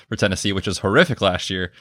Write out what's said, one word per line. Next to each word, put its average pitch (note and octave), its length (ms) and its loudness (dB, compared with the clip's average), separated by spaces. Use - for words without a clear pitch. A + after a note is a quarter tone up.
for A2+ 60 -6
Tennessee, G2 380 0
which F#2+ 140 -4
was F#2+ 120 -2
horrific B2+ 420 2
last F#2 280 0
year. F#2 320 -6